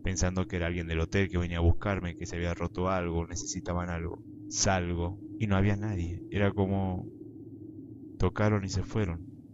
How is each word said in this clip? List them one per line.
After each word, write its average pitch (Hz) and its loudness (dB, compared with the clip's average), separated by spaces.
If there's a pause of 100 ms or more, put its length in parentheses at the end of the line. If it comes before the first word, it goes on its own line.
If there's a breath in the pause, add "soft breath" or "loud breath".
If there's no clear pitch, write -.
pensando 92 2
que 92 -2
era 85 2
alguien 87 -2
del 82 2
hotel 95 2
que 87 0
venía 87 0
a - 4
buscarme, 87 4
que 85 -8
se 85 -6
había 87 0
roto 87 -2
algo, 85 0
necesitaban 87 -4
algo. 85 -6 (240)
Salgo 87 0 (180)
y 113 0
no 98 4
había 101 4
nadie. 92 -2
Era 98 2
como... 95 0 (1080)
tocaron 104 4
y 95 -2
se 95 0
fueron. 95 -2 (280)